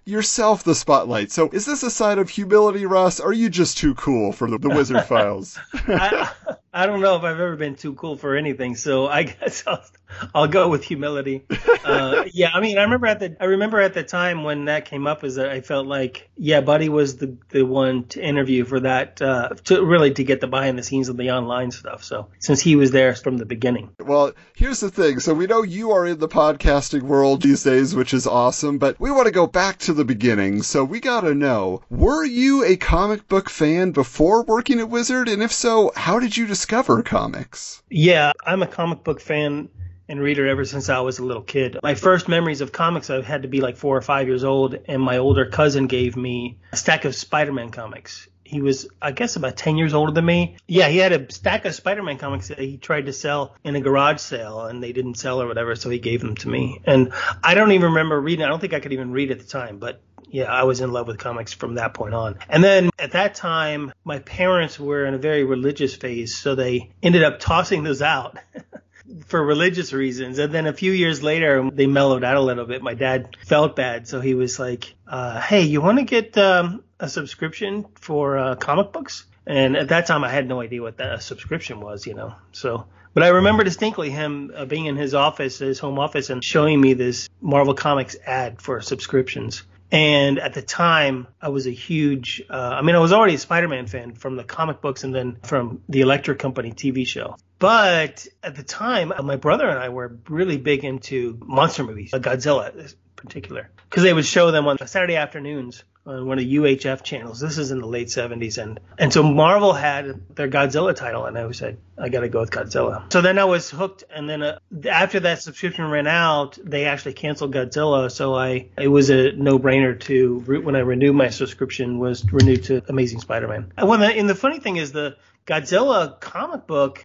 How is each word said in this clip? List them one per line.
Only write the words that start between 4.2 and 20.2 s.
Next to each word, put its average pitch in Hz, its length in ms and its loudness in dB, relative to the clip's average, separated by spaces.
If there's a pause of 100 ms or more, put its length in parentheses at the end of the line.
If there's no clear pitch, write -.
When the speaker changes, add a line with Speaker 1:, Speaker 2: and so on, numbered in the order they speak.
Speaker 1:
for 113 180 -4
the, 110 80 -2
the 139 120 0
Wizard 131 340 2
Speaker 2:
<laughs> - 20 -8
Speaker 1:
Files? 101 500 0 (160)
Speaker 2:
I, 202 600 -2 (420)
I 185 120 2
don't 202 140 -2
know 190 140 6
if 165 80 0
I've 165 160 -4
ever 175 180 -2
been 143 200 -6
too 143 180 -10
cool 151 220 -10
for 139 180 -4
anything, 131 400 -4
so 135 320 0
I 147 160 0
<laughs> - 0 -
guess - 460 -6
I'll... 185 160 -6 (500)
I'll 151 140 4
go 175 200 4
with 147 120 2
humility. 139 640 -6 (400)
Uh, - 440 0
Speaker 1:
<laughs> - 40 -12
Speaker 2:
yeah, 170 200 2
I 180 80 0
mean, 208 180 0
I 202 40 6
remember 240 240 2
at 214 140 0
the, 175 200 -6
I 196 40 -2
remember 202 360 2
at 190 140 2
the 170 80 -4
time 175 420 -2
when 147 200 -4
that 151 220 -2
came 143 200 -6
up 151 180 -2
is 131 120 -6
that 135 140 -2
I 131 100 -8
felt 139 260 -4
like, 135 500 -6
yeah, 151 260 2
Buddy 151 260 2
was 143 300 2
the, 131 180 -8 (140)
the 135 140 2
one 131 420 0
to - 160 -12
interview 135 420 0
for 127 160 -2
that, 131 400 -2
uh, 131 300 0 (140)
to 185 200 4
really 160 300 6
to 135 100 -2